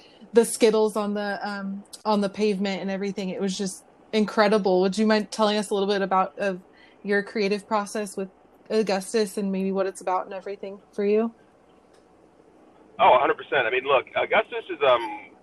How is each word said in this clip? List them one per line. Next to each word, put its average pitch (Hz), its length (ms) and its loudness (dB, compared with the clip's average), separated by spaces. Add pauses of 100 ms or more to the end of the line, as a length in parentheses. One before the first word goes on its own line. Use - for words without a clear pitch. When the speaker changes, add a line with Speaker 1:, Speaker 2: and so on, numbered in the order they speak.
(320)
Speaker 1:
the 226 140 6
Skittles 214 500 2
on 208 180 -2
the, 202 320 -4
um, 196 380 -8 (220)
on 208 160 2
the 196 80 0
pavement 196 520 -2
and 190 80 -6
everything. 196 420 -6
It 165 100 -6
was 190 160 -2
just 196 260 -6 (300)
incredible. 208 680 2
Would 190 180 0
you 220 80 2
mind 214 240 2
telling 208 280 0
us 208 140 -4
a - 20 -2
little 196 160 0
bit 202 120 0
about, 190 380 0
of 190 220 -4 (420)
your 202 180 0
creative 202 460 -4
process 208 480 -4
with 190 140 -8 (420)
Augustus 208 680 0
and 196 100 -2
maybe 190 200 -2
what 190 160 0
it's 190 120 -10
about 185 260 -2
and 202 100 -14
everything 196 420 -12 (160)
for - 80 -6
you? 214 320 2 (1700)
Speaker 2:
Oh, 165 160 8
a - 20 6
hundred 147 220 0
percent. 135 240 0
I 110 80 0
mean, 127 80 0
look, 135 320 2
Augustus 190 560 0
is, 175 160 -8
um, 110 580 0